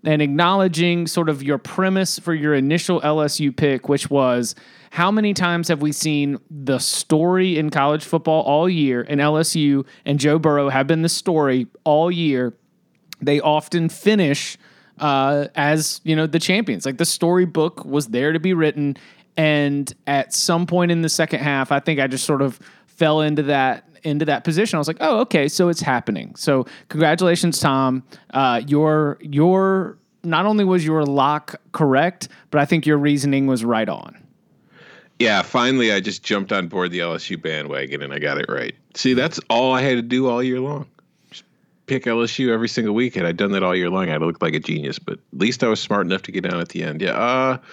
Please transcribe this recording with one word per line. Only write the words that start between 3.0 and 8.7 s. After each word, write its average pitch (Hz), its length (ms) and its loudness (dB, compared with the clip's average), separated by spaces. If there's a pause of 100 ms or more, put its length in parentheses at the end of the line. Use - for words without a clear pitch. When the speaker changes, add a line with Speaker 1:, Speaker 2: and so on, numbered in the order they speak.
Speaker 1:
L 151 200 2
S 147 180 -2
U 143 100 0
pick, 135 380 0
which 143 220 0
was, 127 440 0 (360)
how 180 200 0
many 214 240 2
times 170 340 0
have 151 140 0
we 151 100 0
seen 143 460 -2 (120)
the 139 280 -2
story 175 800 2
in 156 120 0
college 151 340 0
football 160 400 0
all 156 240 2
year, 139 400 2